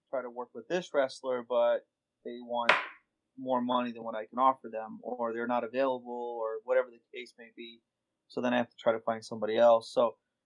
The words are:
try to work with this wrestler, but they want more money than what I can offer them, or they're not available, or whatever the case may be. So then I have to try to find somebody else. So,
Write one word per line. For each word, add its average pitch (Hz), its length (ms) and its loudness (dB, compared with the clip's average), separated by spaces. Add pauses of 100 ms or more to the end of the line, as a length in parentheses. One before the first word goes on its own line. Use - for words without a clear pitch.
try 131 140 -4
to 123 60 -10
work 120 260 -12
with 117 120 -12
this 170 260 -4
wrestler, 131 500 -2
but 120 440 2 (380)
they 120 160 -10
want 120 300 0 (640)
more 127 240 0
money 123 300 0
than 117 120 -14
what 113 120 -8
I 110 120 -6
can 120 120 -6
offer 131 300 4
them, 110 340 -8
or 117 300 -4
they're 117 140 -4
not 120 180 2
available, 120 760 -4
or 110 220 -4
whatever 127 280 2
the 120 100 -20 (120)
case 123 240 -12
may 117 180 -20
be. 117 260 -16 (460)
So - 140 -6
then 123 120 0
I 123 40 2
have 120 120 0
to - 80 -20
try 117 160 2
to 113 80 0
find 113 240 -4
somebody 110 320 -2
else. 117 360 6
So, 120 240 2 (280)